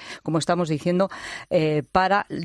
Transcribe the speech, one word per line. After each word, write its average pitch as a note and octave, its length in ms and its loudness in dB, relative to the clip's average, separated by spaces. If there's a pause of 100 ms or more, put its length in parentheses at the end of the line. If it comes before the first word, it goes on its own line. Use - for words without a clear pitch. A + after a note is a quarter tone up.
(240)
como D#3+ 160 0
estamos F3 280 0
diciendo, F3 420 0 (400)
eh, D#3 400 2
para F#3+ 360 2 (200)